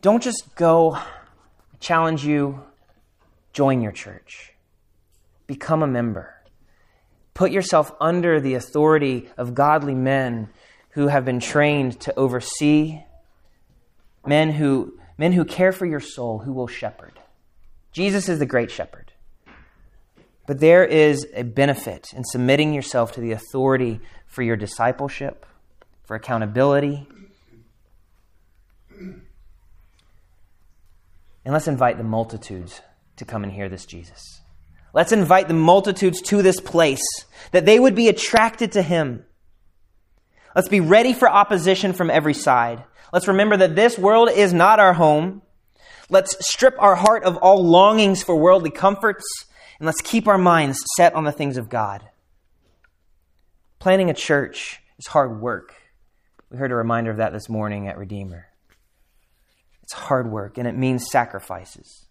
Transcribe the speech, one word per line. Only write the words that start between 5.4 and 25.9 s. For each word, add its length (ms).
Become 340
a 60
member. 480
Put 180
yourself 480
under 400
the 140
authority 840
of 200
godly 400
men 540
who 160
have 180
been 140
trained 640
to 160
oversee, 840
men 260
who, 460
men 160
who 100
care 280
for 160
your 120
soul, 380
who 160
will 140
shepherd. 520
Jesus 380
is 80
the 80
great 240
shepherd. 420
But 140
there 240
is 520
a 80
benefit 680
in 120
submitting 500
yourself 380
to 100
the 120
authority 680
for 160
your 140
discipleship, 880